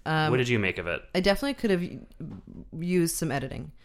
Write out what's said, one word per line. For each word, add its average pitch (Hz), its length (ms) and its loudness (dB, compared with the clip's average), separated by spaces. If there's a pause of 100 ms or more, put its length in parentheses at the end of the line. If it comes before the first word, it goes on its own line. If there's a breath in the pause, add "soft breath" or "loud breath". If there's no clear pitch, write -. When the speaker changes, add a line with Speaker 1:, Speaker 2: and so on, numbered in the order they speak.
Speaker 1:
Um, 156 240 4
Speaker 2:
What 127 80 4
did 123 100 2
you 120 120 4
make 92 180 0
of 87 80 -6
it? 85 160 -2 (120)
Speaker 1:
I 185 60 2
definitely 196 340 2
could 233 180 0
have 175 100 2
u-, - 240 -8 (720)
used 170 380 2
some 165 160 -2
editing. 135 400 -6 (120)